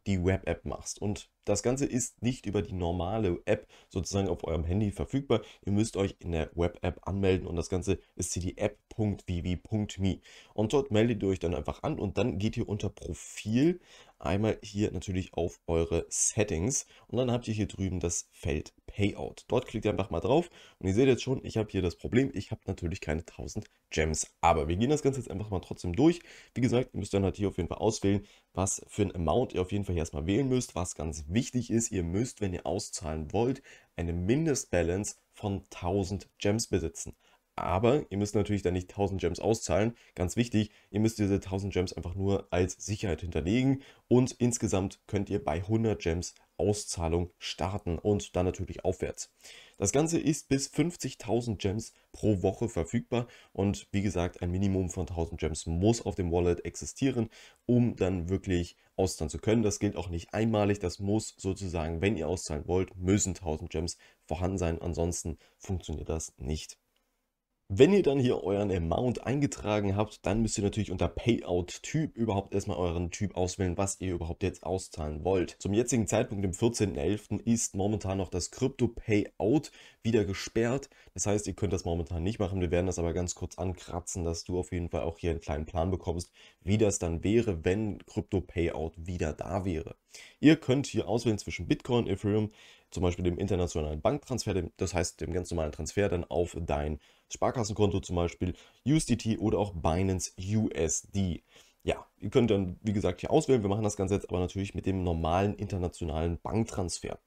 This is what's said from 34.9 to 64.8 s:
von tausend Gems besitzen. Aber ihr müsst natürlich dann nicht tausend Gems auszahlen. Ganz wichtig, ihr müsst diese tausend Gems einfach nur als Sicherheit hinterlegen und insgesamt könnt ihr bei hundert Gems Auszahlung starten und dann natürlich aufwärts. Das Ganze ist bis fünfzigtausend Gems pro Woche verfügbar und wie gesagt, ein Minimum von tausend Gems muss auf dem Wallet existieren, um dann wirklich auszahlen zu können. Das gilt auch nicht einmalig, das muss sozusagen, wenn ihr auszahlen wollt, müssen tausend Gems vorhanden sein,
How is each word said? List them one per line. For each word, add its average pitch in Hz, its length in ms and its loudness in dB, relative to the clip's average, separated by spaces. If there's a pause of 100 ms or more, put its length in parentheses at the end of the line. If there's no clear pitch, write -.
von 98 380 -4
tausend 95 680 -2
Gems 107 300 0
besitzen. - 480 -2 (420)
Aber 113 520 2
ihr 95 80 -2
müsst 101 160 0
natürlich 104 280 2
dann 90 120 2
nicht 90 160 -2
tausend 98 300 0
Gems 85 200 0
auszahlen. 110 540 2 (220)
Ganz 90 220 0
wichtig, 110 340 2 (180)
ihr 104 120 0
müsst 113 180 2
diese 98 220 4
tausend 95 320 -4
Gems 92 200 0
einfach 87 220 -6
nur 98 340 0
als 90 240 2 (100)
Sicherheit 98 380 -4
hinterlegen 107 640 2 (240)
und 127 240 6
insgesamt 104 720 0
könnt 98 240 -2
ihr 101 140 -2
bei 82 180 0
hundert 110 400 2
Gems 85 320 -2 (240)
Auszahlung 87 840 0
starten 87 600 -4
und - 360 0
dann 90 100 2
natürlich 90 400 -4
aufwärts. - 480 -4 (440)
Das - 140 0
Ganze 160 260 4
ist - 300 0
bis 135 200 2
fünfzigtausend 120 920 -2
Gems 101 340 -2 (200)
pro 98 280 2
Woche 98 280 2
verfügbar 120 580 -2 (240)
und 98 400 0
wie 101 100 0
gesagt, 90 400 -2
ein 87 100 -2
Minimum 95 380 2
von 87 160 -4
tausend 82 340 -4
Gems 78 260 -2
muss 92 400 2
auf 98 100 -2
dem 90 160 0
Wallet 87 320 2
existieren, 120 640 -2 (360)
um 120 300 4
dann 90 340 0
wirklich 90 480 0 (180)
auszahlen 90 340 0
zu 78 100 -6
können. 113 220 4
Das 104 180 0
gilt 104 180 0
auch 87 120 -6
nicht 85 240 -8
einmalig, 104 460 2
das 90 200 -4
muss 101 380 -2
sozusagen, 85 640 -2
wenn 101 140 4
ihr 78 140 -2
auszahlen 82 380 -4
wollt, 92 280 0
müssen 92 380 2
tausend 82 380 -6
Gems 82 260 -4 (280)
vorhanden 90 320 -2
sein, 85 240 0